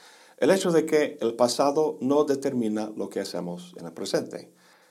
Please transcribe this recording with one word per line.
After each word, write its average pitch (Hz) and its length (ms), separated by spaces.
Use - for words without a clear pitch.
el 147 140
hecho 190 200
de 156 140
que 151 340
el 117 140
pasado 143 680
no 143 240
determina 120 720
lo 101 140
que - 100
hacemos 87 580
en 85 100
el 82 60
presente, - 600